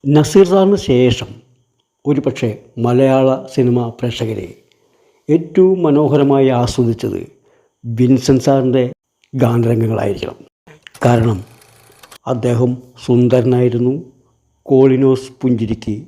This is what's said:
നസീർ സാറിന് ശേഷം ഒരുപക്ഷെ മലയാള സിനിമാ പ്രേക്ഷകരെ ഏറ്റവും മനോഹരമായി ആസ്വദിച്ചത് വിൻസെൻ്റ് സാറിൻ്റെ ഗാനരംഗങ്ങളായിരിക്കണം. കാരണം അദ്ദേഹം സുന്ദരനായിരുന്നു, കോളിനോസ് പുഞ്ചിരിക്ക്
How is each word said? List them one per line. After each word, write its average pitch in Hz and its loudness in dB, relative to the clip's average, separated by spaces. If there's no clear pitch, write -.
നസീർ 151 4
സാറിന് 196 2
ശേഷം 127 0
ഒരുപക്ഷെ 131 -4
മലയാള 131 2
സിനിമാ 123 0
പ്രേക്ഷകരെ 110 -8
ഏറ്റവും 185 2
മനോഹരമായി 139 2
ആസ്വദിച്ചത് 113 -2
വിൻസെൻ്റ് 123 0
സാറിൻ്റെ 131 0
ഗാനരംഗങ്ങളായിരിക്കണം. 113 -2
കാരണം 117 2
അദ്ദേഹം 120 0
സുന്ദരനായിരുന്നു, 123 2
കോളിനോസ് 131 2
പുഞ്ചിരിക്ക് 113 -2